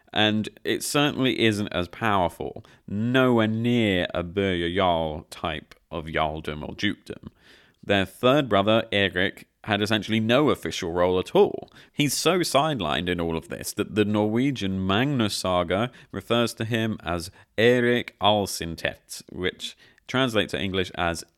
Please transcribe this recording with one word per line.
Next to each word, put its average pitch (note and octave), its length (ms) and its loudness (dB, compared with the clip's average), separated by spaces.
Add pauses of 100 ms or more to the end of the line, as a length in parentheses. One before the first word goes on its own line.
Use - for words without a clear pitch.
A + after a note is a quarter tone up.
(140)
and G#2+ 340 0 (160)
it - 200 -2
certainly C3+ 580 0
isn't G#2+ 280 2
as F2+ 180 -4
powerful, F#2+ 760 -2 (240)
nowhere A#2 600 2
near A2 680 2
a F2 80 -2
Birger F2 520 0
Jarl E2 580 0
type - 420 -8 (160)
of D#2 160 -8
jarldom D#2 580 -4
or - 120 -10
dukedom. - 560 -8 (520)
Their G2 220 2
third C3 420 2
brother, G#2+ 440 4
Eric, F#2+ 560 0 (160)
had G2+ 180 0
essentially G#2+ 380 0
no A#2+ 320 4
official E2 400 -4
role F2+ 260 2
at - 180 -2
all. - 360 2 (200)
He's D3 220 0
so F3 280 2
sidelined G2 680 0
in F2 100 0
all E2 160 -2
of D#2+ 140 -6
this - 240 -8
that - 220 -4
the G#2+ 100 4
Norwegian G#2 800 0
Magnus A2+ 480 0
saga F#2 560 0 (220)
refers A2+ 420 0
to A#2 120 -6
him A2 380 -2
as E2+ 280 -4 (260)
Erik A#2+ 640 4
Alsintet, F#2 1120 -2
which - 440 -6 (320)
translates A2+ 440 0
to C#2 100 -4
English F#2 320 -2
as E2+ 320 -2 (120)